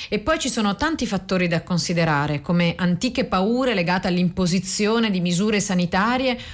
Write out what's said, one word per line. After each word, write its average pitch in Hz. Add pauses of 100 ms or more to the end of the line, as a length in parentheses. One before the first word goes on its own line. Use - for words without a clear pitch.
e 208
poi 311
ci 285
sono 302
tanti 302
fattori 185
da 170
considerare, 160
come 170
antiche 185
paure 233
legate 180
all'imposizione 190
di 185
misure 180
sanitarie 196 (140)